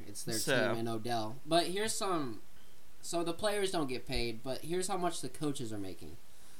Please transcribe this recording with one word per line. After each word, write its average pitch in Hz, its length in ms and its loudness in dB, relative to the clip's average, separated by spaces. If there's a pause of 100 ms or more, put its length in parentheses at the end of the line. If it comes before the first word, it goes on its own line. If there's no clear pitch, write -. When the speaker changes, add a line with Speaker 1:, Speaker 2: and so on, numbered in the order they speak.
Speaker 1:
It's 107 160 -6
their 117 140 -2
Speaker 2:
So. 117 340 4
Speaker 1:
team 113 100 2
and 117 80 0
Odell. 113 480 0 (100)
But 160 200 6
here's 208 280 0
some, 156 460 0 (600)
so 170 240 0
the 170 80 0
players 202 400 2
don't 160 160 2
get 123 180 -2
paid, 117 360 2
but 131 200 -2
here's 180 260 0
how 202 80 2
much 175 240 0
the 135 80 -2
coaches 135 440 -2
are 107 60 -2
making. 92 380 -4 (440)